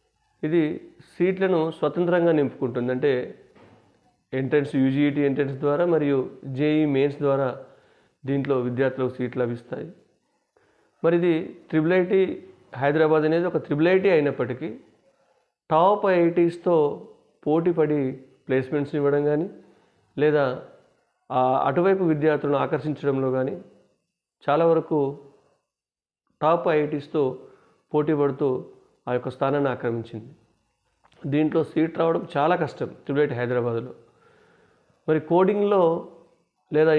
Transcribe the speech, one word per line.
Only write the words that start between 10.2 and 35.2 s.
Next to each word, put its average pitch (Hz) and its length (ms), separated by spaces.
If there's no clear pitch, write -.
మరి 170 160
ఇది 175 140
త్రిబుల్ 160 280
ఐటీ 185 240
హైదరాబాద్ 156 480
అనేది 170 200
ఒక 165 160
త్రిబుల్ 151 300
ఐటీ 190 200
అయినప్పటికీ 139 540
టాప్ 185 340
ఐఐటీస్తో 170 640
పోటీపడి 160 540
ప్లేస్‌మెంట్స్ 135 520
ఇవ్వడం 143 300
కానీ 151 180
లేదా 147 280
ఆ 131 120
అటువైపు 185 420
విద్యార్థులను 147 540
ఆకర్షించడంలో 135 720
కానీ 131 180
చాలా 156 280
వరకు 160 280
టాప్ 170 340
ఐఐటీస్తో 151 480
పోటీ 151 280
పడుతూ 139 280
ఆ 123 100
యొక్క 127 180
స్థానాన్ని 139 380
ఆక్రమించింది. 117 580
దీంట్లో 156 420
సీట్ 165 280
రావడం 165 220
చాలా 160 280
కష్టం - 260
త్రిబుల్ 147 220
ఐటీ 135 160
హైదరాబాద్లో. 120 520
మరి 156 120
కోడింగ్లో 196 600